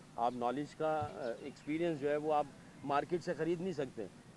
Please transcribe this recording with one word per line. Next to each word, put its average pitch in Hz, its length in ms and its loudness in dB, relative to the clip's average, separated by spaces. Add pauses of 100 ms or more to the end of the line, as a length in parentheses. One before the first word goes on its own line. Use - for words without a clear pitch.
(180)
आप 120 160 4
नॉलेज 123 400 0
का, 156 260 2
अ, 147 300 -2
एक्सपीरियंस 147 680 -2
जो 143 100 2
है 147 80 4
वो 151 140 2
आप 147 160 4 (380)
मार्केट 147 360 2
से 180 120 0
ख़रीद 160 280 0
नहीं 185 120 0
सकते। 120 640 -6